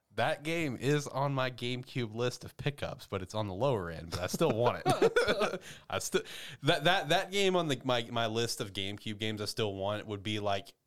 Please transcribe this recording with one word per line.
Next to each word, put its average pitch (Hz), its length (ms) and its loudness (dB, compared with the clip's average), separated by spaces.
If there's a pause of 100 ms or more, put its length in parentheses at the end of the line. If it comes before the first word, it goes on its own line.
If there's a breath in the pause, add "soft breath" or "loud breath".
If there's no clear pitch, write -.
(160)
That 143 260 0
game 156 380 -2
is 143 260 2
on 139 260 -2
my 131 160 0
GameCube 123 640 -4
list 120 300 -2
of - 140 -14
pickups, - 520 -6
but 98 140 -4
it's 92 140 -8
on 107 100 0
the 95 80 -4
lower 104 340 2
end, 82 220 -8
but - 80 -4
I 87 80 -2
still 156 240 2
want 113 340 2
it. 359 760 4 (120)
<laughs> - 160 -20
I 98 100 0
still, - 220 0 (420 loud breath)
that, 147 200 4
that, 170 260 4
that 180 200 2
game 190 240 4
on 170 140 2
the, 135 160 2
my, 123 260 2
my 117 160 0
list 113 340 0
of 104 120 -6
GameCube 101 480 -6
games 110 200 -2
I 104 40 -4
still 104 320 0
want 101 320 -2
would 101 160 -6
be, 107 160 -2
like, 101 320 -2 (140)